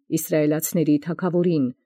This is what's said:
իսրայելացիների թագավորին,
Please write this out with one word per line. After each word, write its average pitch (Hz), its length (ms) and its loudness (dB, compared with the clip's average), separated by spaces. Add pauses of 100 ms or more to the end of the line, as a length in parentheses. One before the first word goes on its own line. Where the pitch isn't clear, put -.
իսրայելացիների 156 920 0
թագավորին, 170 680 0 (200)